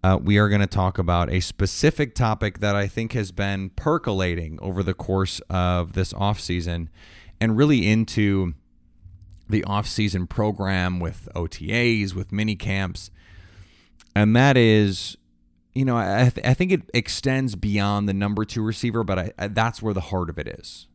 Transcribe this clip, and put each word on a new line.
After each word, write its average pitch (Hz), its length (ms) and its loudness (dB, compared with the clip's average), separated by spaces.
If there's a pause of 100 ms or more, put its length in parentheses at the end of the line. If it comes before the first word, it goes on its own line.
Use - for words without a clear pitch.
uh, 95 200 4
we 101 160 4
are 104 100 6
gonna 101 180 2
talk 92 300 0
about 87 340 0
a 92 100 2
specific 127 720 0
topic 110 460 -2
that 104 140 0
I 101 120 0
think 113 260 -6
has 101 180 -4
been 98 380 -4
percolating 92 920 -2
over 95 200 -4
the 90 120 0
course - 560 -2
of 90 420 0
this 92 220 -2
offseason 87 720 -2 (500)
and 113 200 2
really 127 340 6
into 101 640 2 (920)
the 104 180 0
off-season 101 600 -2
program 95 720 -2
with 82 360 -6
O 87 120 -4
T - 240 -10
As, 110 440 0
with 92 180 -8
mini 107 240 -2
camps. 95 540 -4 (1040)
And 104 180 4
that 131 220 6
is, 107 600 4 (560)
you 135 100 0
know, 123 140 0
I, 107 360 2
th-, - 120 -4
I 127 80 6
think 185 180 0
it - 220 -2
extends 131 600 -2
beyond 101 540 0
the 98 60 0
number 104 320 -2
two 110 160 -4
receiver, 113 420 -2
but 95 140 -2
I, 92 200 -6
I, 104 100 -4
that's 113 340 -2
where 110 100 -2
the 95 80 -2
heart 90 300 -4
of 78 80 -8
it 73 100 -6
is. - 460 -16